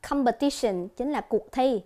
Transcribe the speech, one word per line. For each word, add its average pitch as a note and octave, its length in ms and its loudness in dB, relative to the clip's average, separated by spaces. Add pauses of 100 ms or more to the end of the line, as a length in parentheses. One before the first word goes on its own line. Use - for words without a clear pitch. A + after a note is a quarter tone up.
(100)
competition A#3+ 760 0
chính C4 240 -6
là A#3+ 80 -2
cuộc G#3+ 320 -4
thi B3+ 340 2